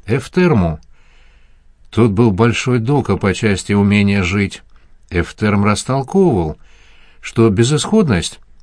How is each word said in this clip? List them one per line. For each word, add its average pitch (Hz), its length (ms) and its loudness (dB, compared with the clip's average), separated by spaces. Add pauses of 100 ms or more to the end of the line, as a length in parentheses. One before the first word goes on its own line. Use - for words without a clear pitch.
Эфтерму. 127 760 0 (1120)
Тот 110 220 2
был 110 180 2
большой 117 480 0
дока 113 380 -2
по 95 180 -2
части 104 380 -2
умения 101 500 2
жить. 95 400 -4 (480)
Эфтерм 101 540 -2
растолковывал, 127 920 0 (640)
что 113 300 2
безысходность — 135 880 0 (240)